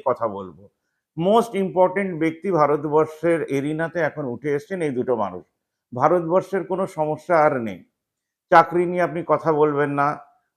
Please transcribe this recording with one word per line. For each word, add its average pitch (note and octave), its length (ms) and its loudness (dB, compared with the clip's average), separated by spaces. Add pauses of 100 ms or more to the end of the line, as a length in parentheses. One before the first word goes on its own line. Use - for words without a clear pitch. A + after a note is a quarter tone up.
কথা A#2+ 220 -2
বলবো। F#2+ 420 -12 (480)
মোস্ট G#3+ 380 2
ইম্পর্টেন্ট F#3 640 0
ব্যক্তি D#3+ 320 -4
ভারতবর্ষের D#3 920 0
এরিনাতে D#3 560 -4
এখন D3 260 -4
উঠে B2+ 280 -6
এসছেন F3 280 -6
এই D3+ 80 0
দুটো B2 260 -2
মানুষ। F#2 280 -4 (520)
ভারতবর্ষের E3+ 680 0
কোনো F#3 240 -4
সমস্যা D#3 500 -2
আর C#3+ 240 2
নেই। G2 220 -10 (680)
চাকরি E3+ 360 6
নিয়ে F3+ 160 -2
আপনি E3 260 -2
কথা D3+ 260 2
বলবেন D3 360 2
না, C#3+ 280 0 (400)